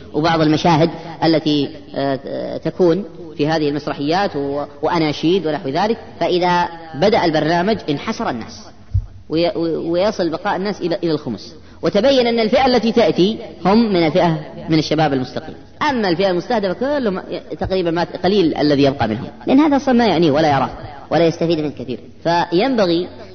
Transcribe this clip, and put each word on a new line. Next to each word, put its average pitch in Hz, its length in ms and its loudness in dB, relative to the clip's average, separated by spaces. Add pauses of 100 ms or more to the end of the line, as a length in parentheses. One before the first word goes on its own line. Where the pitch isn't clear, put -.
(140)
وبعض 165 280 0
المشاهد 156 480 4 (340)
التي، 151 460 0 (260)
آه، 131 640 -4
تكون 175 480 0 (320)
في 143 100 0
هذه 156 220 0
المسرحيات 151 640 -2
و-، 143 280 -4 (180)
وأناشيد 156 680 0
ونحو 151 220 -4
ذلك، 202 280 0 (220)
فإذا 175 500 2 (260)
بدأ 180 300 2
البرنامج 170 520 0 (120)
انحسر 196 400 -4
الناس 113 320 -8 (680)
وي-، 165 280 0
ويصل 170 720 -2
بقاء 160 260 -4
الناس 190 260 -4
إلى، 170 220 -2
إلى 170 80 0
الخمس، 131 440 -6 (260)
وتبين 240 460 2
أن 233 120 0
الفئة 226 260 4
التي 233 260 2
تأتي 208 460 2 (280)
هم 208 280 4
من 170 120 4
الفئة، 160 340 2 (300)
من 160 100 4
الشباب 151 340 2
المستقيم. 127 420 -4 (340)
أما 226 200 0
الفئة 180 200 2
المستهدفة 185 440 0
كلهم 247 480 -2 (380)
تقريبًا 180 320 0
ما، 170 160 0 (160)
قليل 185 340 2
الذي 143 260 4
يبقى 131 240 2
منهم، 110 200 -4 (200)
لأن 262 120 6
هذا 294 160 4
أصلًا 262 180 2
ما 240 120 4
يعنيه 165 260 4
ولا 147 240 4
يراه 131 140 0 (420)
ولا 165 160 4
يستفيد 160 320 0
منه 151 200 -4
كثير. 120 200 -8 (240)
فينبغي 175 840 0 (280)